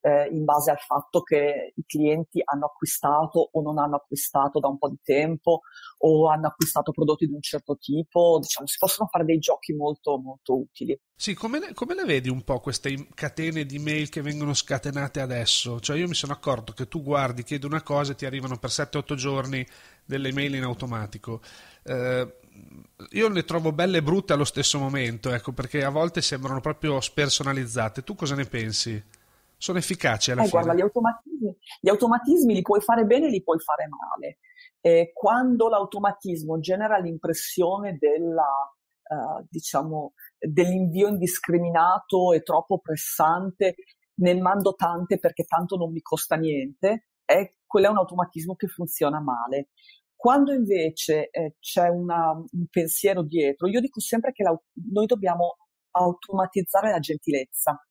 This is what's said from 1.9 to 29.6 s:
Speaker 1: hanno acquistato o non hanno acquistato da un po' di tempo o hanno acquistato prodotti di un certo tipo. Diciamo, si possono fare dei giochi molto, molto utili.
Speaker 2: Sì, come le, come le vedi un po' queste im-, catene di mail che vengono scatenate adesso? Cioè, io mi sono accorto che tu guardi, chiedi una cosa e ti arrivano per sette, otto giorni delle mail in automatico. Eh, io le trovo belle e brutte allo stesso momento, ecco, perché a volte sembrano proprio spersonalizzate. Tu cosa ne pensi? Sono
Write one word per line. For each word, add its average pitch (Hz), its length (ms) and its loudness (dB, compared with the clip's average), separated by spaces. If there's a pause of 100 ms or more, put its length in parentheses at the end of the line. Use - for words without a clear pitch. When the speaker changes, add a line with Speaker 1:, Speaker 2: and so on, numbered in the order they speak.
Speaker 1:
hanno 143 220 -2
acquistato 151 840 0
o 160 100 0
non 151 160 -2
hanno 147 200 0
acquistato 143 600 -2
da 139 80 0
un 139 120 -2
po' 143 100 -2
di - 140 -8
tempo 160 580 2 (380)
o 160 280 8
hanno 156 200 4
acquistato 151 440 0
prodotti 151 360 2
di 139 60 -4
un 147 80 -10
certo - 340 -4
tipo. 160 680 4
Diciamo, 139 240 -6
si - 140 -6
possono 196 300 0
fare 165 160 0
dei 165 120 4
giochi 156 360 0
molto, 147 440 -2
molto 131 400 -4
utili. - 420 -6 (140)
Speaker 2:
Sì, - 220 -6
come 233 240 -6
le, 370 140 -10
come 254 200 -6
le 381 120 -4
vedi 131 240 0
un 127 140 -4
po' 127 180 -4
queste - 280 -6
im-, 135 240 -8
catene 160 520 -6
di 135 120 -10
mail 151 320 -4
che 156 120 -8
vengono 147 340 -4
scatenate 139 640 -4
adesso? 120 600 -2
Cioè, 147 180 -4
io 175 100 -2
mi 170 80 -6
sono 143 180 -4
accorto 120 400 -4
che 127 140 -8
tu 160 160 -8
guardi, 135 400 -2
chiedi 143 240 -6
una 151 160 -4
cosa 143 300 -2
e - 20 -6
ti - 100 -10
arrivano 131 320 -6
per 120 140 -8
sette, - 260 -4
otto 147 160 -6
giorni 135 500 -4 (400)
delle 135 280 -4
mail 139 240 -2
in 131 80 -4
automatico. 117 800 -8 (420)
Eh, 127 540 -4 (720)
io 220 180 2
le 185 140 0
trovo 160 280 0
belle 175 260 2
e 156 60 2
brutte 175 300 2
allo 143 100 2
stesso 139 360 0
momento, 131 520 -2
ecco, 123 200 -4
perché 135 320 -4
a 139 60 0
volte 165 320 0
sembrano 135 400 -4
proprio 147 380 -2
spersonalizzate. 131 1040 -2
Tu 208 120 -10
cosa 143 200 -4
ne 139 100 -2
pensi? 110 560 -4 (560)
Sono 180 200 -4